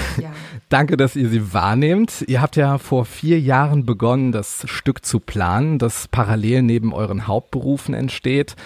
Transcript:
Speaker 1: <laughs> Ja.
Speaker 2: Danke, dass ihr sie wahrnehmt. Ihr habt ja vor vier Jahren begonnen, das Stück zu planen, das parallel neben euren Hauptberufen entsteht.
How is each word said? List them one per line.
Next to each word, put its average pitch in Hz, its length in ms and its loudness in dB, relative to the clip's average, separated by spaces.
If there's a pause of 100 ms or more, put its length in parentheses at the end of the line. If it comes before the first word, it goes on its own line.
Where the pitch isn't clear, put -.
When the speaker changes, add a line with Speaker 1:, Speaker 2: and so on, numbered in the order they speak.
Speaker 1:
<laughs> - 120 -6
Ja. 160 120 -8 (380)
Speaker 2:
Danke, 143 280 4
dass 131 200 2
ihr 127 120 2
sie 107 240 0
wahrnehmt. 139 720 2
Ihr 127 140 0
habt - 160 0
ja 139 220 2
vor 127 260 0
vier 160 360 0
Jahren 139 460 2
begonnen, 120 460 2
das - 340 -4
Stück - 380 -2
zu - 160 0
planen, 110 580 0
das 117 300 -2
parallel 113 540 2
neben 117 300 2
euren 104 340 -4
Hauptberufen 127 680 -4
entsteht. 131 720 -2